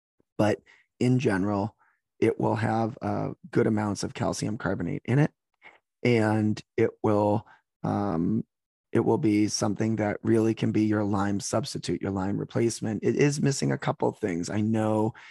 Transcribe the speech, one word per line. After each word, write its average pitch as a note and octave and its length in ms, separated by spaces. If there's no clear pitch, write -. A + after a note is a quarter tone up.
But G#2+ 220
in B2 180
general, G#2 560
it - 220
will A2 160
have, A2 460
uh, G#2 280
good A#2+ 160
amounts G#2+ 360
of G2 120
calcium G#2+ 420
carbonate F#2+ 480
in C3 140
it, D3+ 120
and G#2+ 580
it A2+ 140
will, G#2 440
um, G2+ 580
it - 80
will A2+ 180
be G#2 300
something G#2+ 480
that G#2 260
really A2+ 320
can A2+ 180
be G#2+ 120
your G#2+ 200
lime G2+ 360
substitute, - 600
your G2 100
lime G2 280
replacement. A2 680
It A#2 120
is C#3+ 260
missing C#3 300
a C3 60
couple C3+ 300
of A#2+ 100
things. F2 300
I G2+ 140
know A2 500